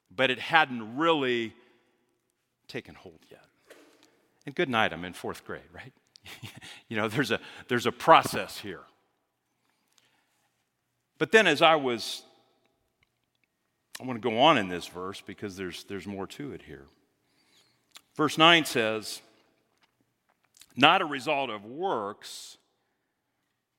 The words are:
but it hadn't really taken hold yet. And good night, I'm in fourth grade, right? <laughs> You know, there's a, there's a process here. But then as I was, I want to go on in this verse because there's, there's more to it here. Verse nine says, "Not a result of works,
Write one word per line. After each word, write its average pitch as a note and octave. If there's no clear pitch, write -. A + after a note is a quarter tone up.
but B2+
it B2
hadn't B2+
really C3
taken G2+
hold E2
yet. -
And C3+
good -
night, A2
I'm E2
in F2+
fourth -
grade, F2
right? -
<laughs> -
You A2+
know, G#2+
there's A2
a, G#2+
there's A#2+
a A#2
process B2
here. F2
But D#3
then A3
as D3+
I D#3+
was, B2
I A#2+
want B2
to G#2+
go A2+
on D3+
in G2+
this F2
verse F#2
because G2+
there's, F#2
there's F#2+
more G2
to C#3
it E2
here. C#2
Verse D#3
nine D#3+
says, A2
"Not E3
a -
result C#3
of G#2
works, A#2+